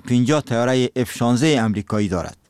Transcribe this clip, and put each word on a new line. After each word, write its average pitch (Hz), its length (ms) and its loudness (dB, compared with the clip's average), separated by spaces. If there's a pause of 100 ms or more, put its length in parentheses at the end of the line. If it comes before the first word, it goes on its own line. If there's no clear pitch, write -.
پنجاه 123 340 2
طیاره 123 540 0
اف 123 160 -2
شانزده 123 520 2
آمریکایی 104 440 -2
دارد. 87 300 -4 (120)